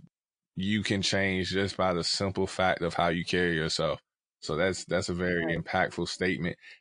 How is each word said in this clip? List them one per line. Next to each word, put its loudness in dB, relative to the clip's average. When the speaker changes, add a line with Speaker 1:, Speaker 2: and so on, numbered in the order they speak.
Speaker 1:
you 0
can 0
change 0
just 0
by 2
the 0
simple 0
fact 0
of 0
how 2
you 0
carry 2
yourself. 0
So -4
that's, 0
that's 0
a -2
very 0
Speaker 2:
Right. -2
Speaker 1:
impactful -2
statement. -2